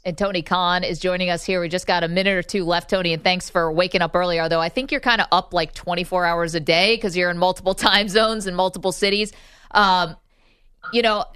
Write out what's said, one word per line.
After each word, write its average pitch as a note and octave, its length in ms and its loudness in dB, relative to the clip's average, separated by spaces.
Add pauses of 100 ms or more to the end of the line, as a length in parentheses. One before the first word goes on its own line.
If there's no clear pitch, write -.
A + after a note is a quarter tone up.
And F3+ 140 -8
Tony G3 240 -2
Khan F3+ 420 0
is D#3+ 140 -4
joining F3+ 320 -2
us E3+ 120 -2
here. F#3 200 -2
We E3 80 -4
just F3+ 160 -4
got F3 180 2
a E3 40 -4
minute F#3+ 280 0
or F3 60 -2
two F#3+ 220 -4
left, E3+ 260 -2
Tony, F3 240 0
and D#3 100 -8
thanks F#3 240 0
for E3 240 0
waking F3+ 300 0
up E3 120 -2
early, F3 240 0
although E3 220 0
I E3 80 0
think C4 240 -4
you're C#4+ 80 -2
kinda A3+ 320 2
up, F3+ 220 0
like, E3 180 0
twenty-four F3+ 540 -2
hours E3+ 280 0
a E3+ 60 -2
day F3 380 4
'cause F#3+ 180 -4
you're F3+ 140 0
in F3 80 -4
multiple F#3 360 0
<laughs> - 0 -
time G#3 360 2
zones A3 360 0
and F3+ 80 -6
multiple F#3 380 -2
cities. G3+ 400 -2 (380)
Um, F#3 460 2 (760)
you A#3 100 2
know, G#3+ 220 2 (120)